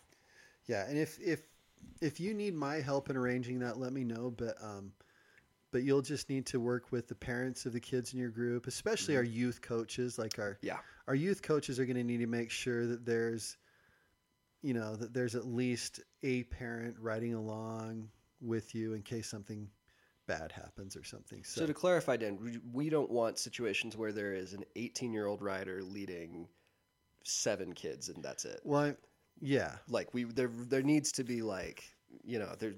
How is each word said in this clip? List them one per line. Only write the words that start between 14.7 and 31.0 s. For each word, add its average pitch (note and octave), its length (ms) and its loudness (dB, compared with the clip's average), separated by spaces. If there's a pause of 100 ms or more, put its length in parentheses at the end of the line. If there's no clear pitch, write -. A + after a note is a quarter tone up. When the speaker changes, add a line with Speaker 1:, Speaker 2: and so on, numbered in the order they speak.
Speaker 1:
know, A2 220 0
that A2+ 180 -6
there's B2 220 2
at A#2 100 0
least B2 560 0 (220)
a B2+ 220 4
parent A#2 540 -6
riding A2+ 360 0
along A2 760 -4 (320)
with A2+ 320 0
you A2 220 0
in G#2 80 -6
case A2+ 260 -4
something G#2 400 -8 (560)
bad D#2+ 260 -2
happens G2 460 -12
or D2 60 -14
something. G2+ 400 -14
So - 180 -4
Speaker 2:
So D#3+ 60 2
to D3+ 60 0
clarify, D#3+ 440 4
Dan, G2+ 240 0
we, A#2 160 -6 (160)
we D3 160 2
don't D3+ 220 4
want A2+ 260 4
situations A2 580 -2
where A2 160 -2
there G#2 220 0
is F#2 200 -4
an G2+ 100 -8 (120)
eighteen-year-old G#2+ 680 -2
rider F#2+ 400 -2
leading F2 640 -8 (760)
seven F#2+ 500 0
kids D2+ 360 -6
and D#2 140 -10
that's C2+ 200 -6
it. - 200 -8
Speaker 1:
Well, D3 180 6
I, D3 140 2 (440)
yeah. C3+ 360 2 (120)
Speaker 2:
Like, A2 280 0
we, B2 80 2
there, A#2+ 280 2
there B2 300 2
needs D3 300 6